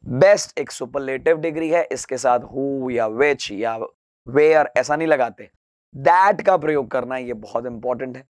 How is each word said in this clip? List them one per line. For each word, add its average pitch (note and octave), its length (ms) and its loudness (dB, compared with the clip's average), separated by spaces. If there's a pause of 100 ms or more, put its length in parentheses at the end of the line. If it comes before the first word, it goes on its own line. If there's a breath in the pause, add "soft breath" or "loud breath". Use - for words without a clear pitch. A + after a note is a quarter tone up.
बेस्ट F#3 540 2
एक C#3 120 -8
सुपरलेटिव C3+ 680 -2
डिग्री D#3+ 320 -4
है, E3 220 0
इसके C3 260 -6
साथ B2 220 2
who C3+ 520 -6
या A#2 160 -2
which C3+ 440 0
या A2+ 260 -6 (520)
where D3+ 360 6 (120)
ऐसा C#3 180 0
नहीं D#3+ 120 -2
लगाते, B2 420 0 (480)
that F3+ 460 4
का F#3+ 140 4
प्रयोग D3 340 -2
करना, B2+ 260 -4
ये B2 160 -8
बहुत A2+ 320 -8
इंपॉर्टेंट B2 520 -6
है। C3+ 140 -20